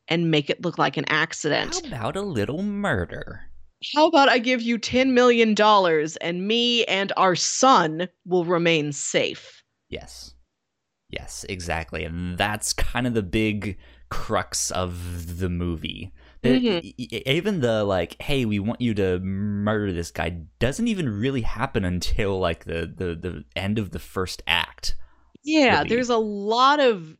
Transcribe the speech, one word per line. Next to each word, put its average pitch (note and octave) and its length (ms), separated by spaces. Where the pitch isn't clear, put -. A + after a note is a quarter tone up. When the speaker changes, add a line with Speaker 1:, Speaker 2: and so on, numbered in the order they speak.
Speaker 1:
and E3 220
make D3+ 200
it - 120
look E3+ 140
like D3+ 220
an D3 100
accident. D3+ 800
Speaker 2:
How C3 240
about E3+ 60
a G3 60
little C#3+ 400
murder?" F#3+ 840
Speaker 1:
"How D4+ 140
about C#4+ 200
I A#3+ 100
give B3 220
you A#3 160
ten B3+ 380
million A#3+ 400
dollars F#3 600
and F3+ 300
me A#3+ 380
and G3 320
our F#3 180
son F3 760
will F3 180
remain E3 480
safe?" - 720
Speaker 2:
Yes. - 460
Yes, - 400
exactly. E2 560
And F2 340
that's G#2 360
kind - 320
of A#2+ 80
the A2+ 80
big G#2 560
crux - 600
of F2 680
the F#2 100
movie. E2+ 640
The, A#3 80
Speaker 1:
Mm-hmm. A3+ 360
Speaker 2:
e-, - 120
e-, A#2 280
even E3+ 340
the, A2+ 240
like, F#2 380
"Hey, C3+ 240
we G#2 120
want G#2 220
you A#2+ 140
to F#2 260
murder G2+ 720
this E2+ 180
guy," E2+ 280
doesn't C#3+ 300
even F#3 200
really C3 220
happen A#2 420
until, F#2+ 560
like, E2+ 240
the, E2+ 320
the, F2+ 180
the E2+ 300
end G2 240
of G2 120
the - 80
first - 480
act, - 480
Speaker 1:
Yeah, C#4+ 340
Speaker 2:
really. D3 120
Speaker 1:
there's A#3+ 180
a A#3+ 80
lot A3 640
of F3+ 400